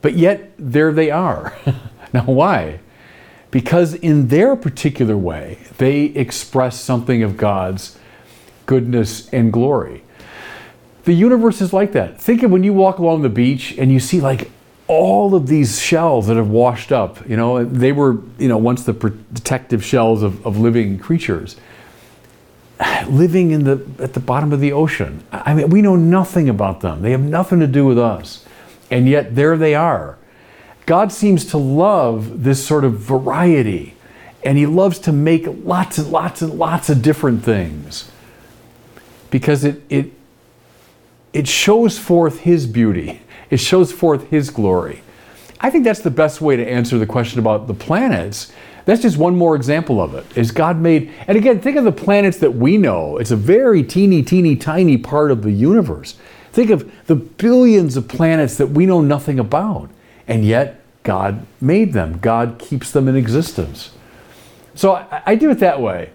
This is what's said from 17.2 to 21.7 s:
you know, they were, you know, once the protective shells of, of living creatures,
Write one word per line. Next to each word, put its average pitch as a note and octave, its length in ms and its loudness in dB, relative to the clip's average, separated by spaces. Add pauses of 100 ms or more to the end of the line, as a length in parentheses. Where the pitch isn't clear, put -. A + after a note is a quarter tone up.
you A2 120 -4
know, A#2+ 260 0
they B2+ 300 0
were, C#3 240 2 (200)
you C3+ 120 0
know, A#2 80 2
once A#2+ 260 0
the A2+ 100 -2
protective A#2 880 -6
shells A2+ 400 0
of, G2 240 -4
of G#2 120 -4
living A2+ 420 0
creatures, G#2 560 -4 (1200)